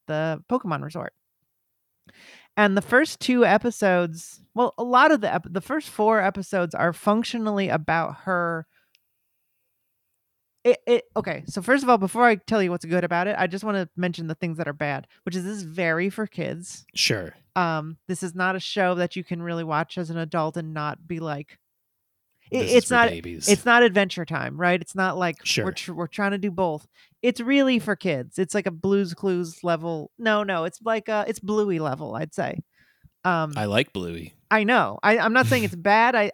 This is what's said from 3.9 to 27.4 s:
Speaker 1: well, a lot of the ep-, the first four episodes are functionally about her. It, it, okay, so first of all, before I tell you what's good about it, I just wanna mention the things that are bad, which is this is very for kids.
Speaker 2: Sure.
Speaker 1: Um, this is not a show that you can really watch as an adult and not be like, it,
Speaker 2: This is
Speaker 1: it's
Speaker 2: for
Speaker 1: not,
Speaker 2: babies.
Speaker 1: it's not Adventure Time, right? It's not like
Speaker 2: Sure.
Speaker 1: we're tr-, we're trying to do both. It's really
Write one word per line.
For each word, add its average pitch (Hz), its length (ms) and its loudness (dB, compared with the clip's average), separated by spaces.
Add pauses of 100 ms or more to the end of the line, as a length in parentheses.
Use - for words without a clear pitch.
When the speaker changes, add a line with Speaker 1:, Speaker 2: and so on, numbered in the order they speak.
Speaker 1:
well, 240 240 0
a 240 60 -6
lot 254 280 6
of 277 100 4
the 202 120 0
ep-, 175 180 -4
the 185 80 -4
first 294 300 -6
four 214 320 2
episodes 185 520 -2
are 165 200 0
functionally 214 720 -2
about 160 540 -2
her. 170 440 -4 (2000)
It, 240 240 4
it, 240 160 4 (120)
okay, 143 320 -4
so - 140 -8
first 269 220 4
of 247 60 4
all, 233 100 8
before 226 260 2
I 226 100 6
tell 208 280 0
you 180 80 0
what's 175 140 -6
good 175 180 0
about 175 240 0
it, 208 100 -2
I 180 80 0
just 190 180 -4
wanna 196 320 -2
mention 175 320 -4
the 156 80 -6
things 165 220 -6
that 160 100 -6
are 143 60 -8
bad, 143 320 -6 (180)
which 180 120 -6
is 180 80 -4
this 208 140 -8
is 196 60 -12
very 170 460 -2
for 214 160 -6
kids. 165 600 -10 (100)
Speaker 2:
Sure. 92 400 -2 (200)
Speaker 1:
Um, 160 420 -2 (100)
this 185 160 -6
is 170 100 -6
not 185 220 -2
a 185 40 -6
show 180 360 0
that 175 200 -2
you 185 80 -6
can 170 200 -8
really 170 200 -4
watch 160 340 -2
as 165 120 -6
an 165 80 -6
adult 160 400 -4
and 156 160 -8
not 151 340 -8
be 165 120 -8
like, 151 400 -10 (920)
it, 254 80 0
Speaker 2:
This - 120 0
is 247 60 8
Speaker 1:
it's - 120 6
Speaker 2:
for 247 60 0
Speaker 1:
not, 233 140 6
Speaker 2:
babies. 170 380 -8
Speaker 1:
it's 202 180 4
not 240 180 8
Adventure 185 420 2
Time, 139 340 -6
right? 175 220 2
It's - 140 -16
not 185 220 0
like 175 280 -2
Speaker 2:
Sure. 208 200 0
Speaker 1:
we're 190 60 -2
tr-, - 220 -10
we're 165 140 -6
trying 202 240 -2
to 202 80 -2
do 196 120 -2
both. 170 360 -2 (340)
It's 247 180 2
really 262 400 4